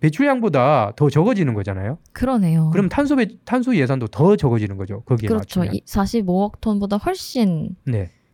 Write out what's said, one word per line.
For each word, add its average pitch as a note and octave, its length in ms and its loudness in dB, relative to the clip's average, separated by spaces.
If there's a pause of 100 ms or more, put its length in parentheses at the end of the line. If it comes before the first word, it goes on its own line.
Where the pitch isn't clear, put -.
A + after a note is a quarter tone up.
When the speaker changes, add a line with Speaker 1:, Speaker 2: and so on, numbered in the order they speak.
Speaker 1:
배출량보다 D3+ 960 2
더 D3 140 4
적어지는 E3 440 2
거잖아요. G2+ 440 -6 (140)
Speaker 2:
그러네요. E3+ 580 2
Speaker 1:
그럼 F#3 180 2
탄소 C#4+ 260 0
배-, C4 140 2 (160)
탄소 B3 320 0
예산도 B2+ 320 0
더 F3+ 260 4
적어지는 A2 420 0
거죠. G2 260 -10
거기에 A2 260 -2
Speaker 2:
그렇죠. G#3 320 -2
Speaker 1:
맞추면. F3+ 140 -2
Speaker 2:
이 - 100 -6
사십오억 G3+ 760 -2
톤보다 G3+ 360 -2
훨씬 G#3 880 -4
Speaker 1:
네. G#2 260 -4 (240)